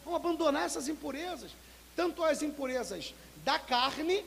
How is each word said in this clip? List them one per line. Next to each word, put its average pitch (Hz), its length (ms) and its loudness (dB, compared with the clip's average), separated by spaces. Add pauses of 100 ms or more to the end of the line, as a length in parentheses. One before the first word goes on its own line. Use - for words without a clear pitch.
Vamos 339 160 -2
abandonar 320 440 4
essas 302 240 -2
impurezas. 294 640 -6 (440)
Tanto 339 280 0
as 302 180 4
impurezas 254 720 -4 (300)
da 302 160 4
carne 285 680 2